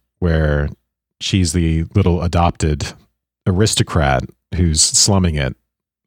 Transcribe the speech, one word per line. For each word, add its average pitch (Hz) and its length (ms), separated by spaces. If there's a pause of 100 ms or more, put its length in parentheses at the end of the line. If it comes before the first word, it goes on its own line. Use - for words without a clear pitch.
(200)
where 78 500 (500)
she's 90 340
the 82 320 (100)
little 90 260
adopted 82 720 (540)
aristocrat 87 760 (320)
who's 82 260
slumming 92 540
it 67 200 (520)